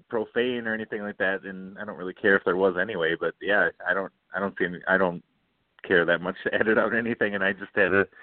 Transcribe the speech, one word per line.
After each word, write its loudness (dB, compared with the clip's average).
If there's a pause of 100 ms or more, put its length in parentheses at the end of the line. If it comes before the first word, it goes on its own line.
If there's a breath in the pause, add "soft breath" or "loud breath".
profane -2
or -2
anything -6
like -8
that. 0
And -12
I -12
don't -12
really -8
care 4
if 2
there 0
was 2
anyway. -2
But -4
yeah, 2 (180)
I 0
don't, -4 (240)
I -6
don't -4
see 0
any, -6
I 4
don't 0 (640)
care 6
that 2
much -4
to -2
edit 2
out 0
anything. -2
And -4
I 2
just -12
had 4
a, 6 (180 loud breath)